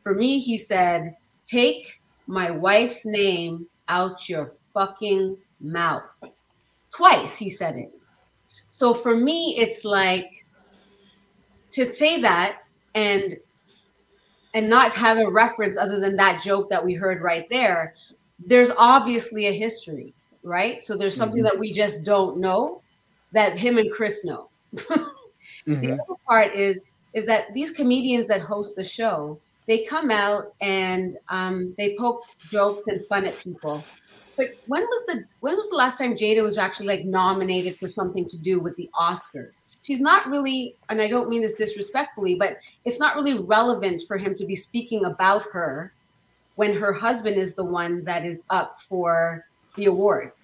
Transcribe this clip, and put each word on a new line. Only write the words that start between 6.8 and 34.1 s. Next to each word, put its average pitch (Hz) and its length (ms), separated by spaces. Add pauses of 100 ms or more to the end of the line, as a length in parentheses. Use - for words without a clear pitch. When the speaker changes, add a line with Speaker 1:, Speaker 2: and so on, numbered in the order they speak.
Speaker 1:
Twice - 460
he 196 140
said 160 240
it. 123 160 (800)
So 240 240
for 233 200
me, 311 420
it's 226 280
like, 190 600 (1300)
to 247 220
say 311 280
that 196 400 (340)
and, 196 420 (1160)
and 220 120
not 233 280
have 226 240
a 214 100
reference 208 480
other 190 220
than 196 180
that 190 240
joke 202 300
that 175 120
we 180 120
heard 180 260
right 170 280
there, 190 440 (500)
there's 240 340
obviously 233 680
a 202 40
history, 202 640 (260)
right? 180 400
So 208 160
there's 196 180
something 220 280
Speaker 2:
Mm-hmm. 208 120
Speaker 1:
that 196 40
we 214 120
just 202 320
don't 190 360
know 208 420 (520)
that 196 240
him 240 200
and 220 140
Chris 208 340
know. - 240 (260)
<laughs> - 140 (800)
Speaker 2:
Mm-hmm. 147 140
Speaker 1:
The 131 120
other 147 220 (120)
part 220 280
is, 196 300 (280)
is 214 140
that 220 260
these 294 180
comedians 247 560
that 202 140
host 202 340
the 185 80
show, 156 560 (280)
they 226 180
come 311 240
out 208 500
and, 185 580 (120)
um, 185 480
they 202 200
poke 240 260 (260)
jokes 202 380
and 190 200
fun 196 180
at 185 120
people. 151 460 (540)